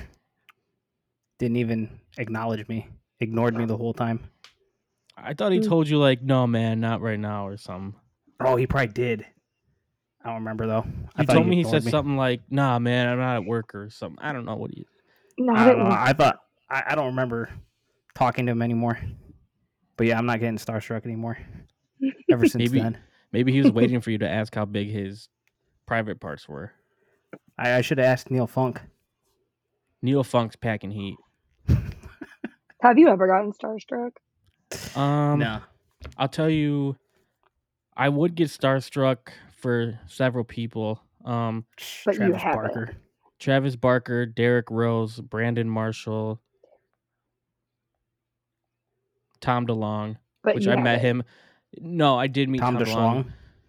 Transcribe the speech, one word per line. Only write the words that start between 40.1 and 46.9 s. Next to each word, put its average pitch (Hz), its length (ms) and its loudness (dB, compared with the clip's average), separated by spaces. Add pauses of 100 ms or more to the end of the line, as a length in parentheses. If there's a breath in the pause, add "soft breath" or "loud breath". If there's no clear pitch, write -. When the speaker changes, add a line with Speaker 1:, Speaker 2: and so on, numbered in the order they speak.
Speaker 2:
people. 110 580 -6 (220)
Um, 113 400 -4 (140)
Speaker 1:
Sh-, - 260 -16
Speaker 3:
But 202 120 2
you - 20 -6
Speaker 1:
Travis 185 240 2
Speaker 3:
haven't. 135 200 -2
Speaker 1:
Barker. 113 340 -6 (440)
Speaker 2:
Travis 135 360 0
Barker, 123 500 0
Derrick 117 440 2
Rose, 113 500 -2
Brandon 117 480 -4
Marshall, 110 680 -4 (3000)